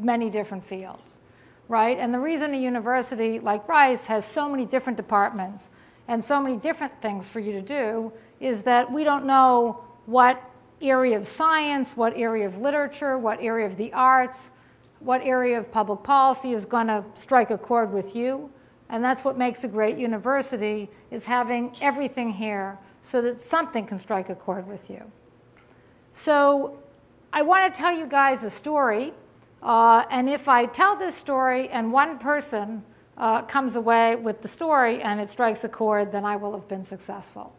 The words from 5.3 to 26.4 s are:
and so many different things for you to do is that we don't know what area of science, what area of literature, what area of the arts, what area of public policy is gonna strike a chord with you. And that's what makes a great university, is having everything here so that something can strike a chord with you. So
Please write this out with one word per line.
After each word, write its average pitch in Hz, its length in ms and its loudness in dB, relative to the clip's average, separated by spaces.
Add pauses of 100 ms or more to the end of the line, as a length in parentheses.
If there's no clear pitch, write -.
and 233 160 -4
so 285 160 0
many 262 160 -2
different 294 440 -6
things 196 280 -6
for 226 100 -10
you 208 140 -6
to 196 100 -8
do 226 500 -4 (280)
is 240 240 -4
that 247 260 2
we 302 140 -2
don't 285 200 0
know 254 600 4 (220)
what 247 360 4 (380)
area 262 360 4
of 202 100 -6
science, 302 680 0
what 233 200 0
area 226 300 -2
of 185 120 -8
literature, 285 600 -2
what 226 220 -2
area 226 260 -2
of 190 100 -8
the 220 160 -6
arts, 254 580 2 (500)
what 254 220 0
area 247 360 2
of 202 120 -8
public 208 320 -2
policy 262 500 4
is 214 120 -4
gonna 220 480 0
strike - 380 2
a 202 80 -2
chord 226 340 0
with 196 240 -4
you. 269 340 -4 (380)
And 226 160 -4
that's 262 200 0
what 262 120 0
makes 247 260 -2
a 254 60 -6
great 214 300 0
university, 220 880 -2 (220)
is 233 160 -10
having 240 560 -2
everything 262 480 -2
here 196 480 -6 (240)
so - 180 -2
that 240 180 -4
something 311 460 -2
can 190 140 -10
strike 190 320 -4
a 185 40 -8
chord 185 320 -8
with 202 220 -16
you. 190 140 -16 (1120)
So 285 640 2 (520)